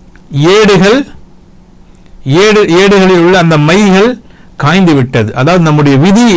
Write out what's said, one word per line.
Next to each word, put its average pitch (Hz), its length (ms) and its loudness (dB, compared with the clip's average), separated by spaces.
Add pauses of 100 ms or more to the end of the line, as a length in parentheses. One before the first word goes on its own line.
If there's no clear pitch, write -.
(540)
ஏடுகள், 202 440 0 (1400)
ஏடு, 208 280 0
ஏடுகளில் 185 560 2
உள்ள 185 140 2
அந்த 165 200 0
மைகள் 190 500 0 (480)
காய்ந்து 170 380 0
விட்டது. 123 400 -2
அதாவது 165 300 -2
நம்முடைய 147 340 0
விதி 196 260 2 (120)